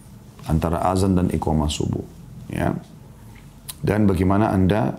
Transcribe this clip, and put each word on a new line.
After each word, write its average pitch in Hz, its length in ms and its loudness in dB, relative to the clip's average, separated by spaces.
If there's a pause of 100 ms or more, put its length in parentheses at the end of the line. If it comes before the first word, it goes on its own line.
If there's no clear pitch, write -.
(500)
antara 80 420 0
azan 95 220 2
dan 90 180 2
iqamah 78 400 0
subuh, - 320 -4 (480)
ya. - 220 -2 (1040)
Dan 101 320 2
bagaimana 98 400 2
Anda 98 500 2